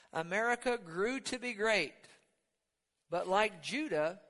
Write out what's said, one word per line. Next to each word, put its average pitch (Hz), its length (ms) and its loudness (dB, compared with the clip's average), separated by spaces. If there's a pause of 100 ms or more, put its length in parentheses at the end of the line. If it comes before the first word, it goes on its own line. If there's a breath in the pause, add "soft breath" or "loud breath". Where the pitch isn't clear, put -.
(120)
America 233 720 0
grew 190 360 -2
to 254 220 -4
be 240 120 -4
great, 202 420 2 (1160)
but 175 180 -2
like 196 340 2
Judah, 175 680 -2